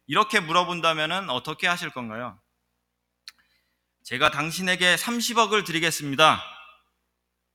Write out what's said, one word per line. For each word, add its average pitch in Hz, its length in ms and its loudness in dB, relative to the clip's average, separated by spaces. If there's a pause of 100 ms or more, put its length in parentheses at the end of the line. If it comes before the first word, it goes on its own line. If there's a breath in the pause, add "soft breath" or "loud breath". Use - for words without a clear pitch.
이렇게 202 340 2
물어본다면은 165 880 0
어떻게 156 380 -4
하실 175 220 -2
건가요? 117 500 -10 (1600)
"제가 139 280 0
당신에게 180 680 0
삼십억을 226 680 0
드리겠습니다. 151 800 2 (1120)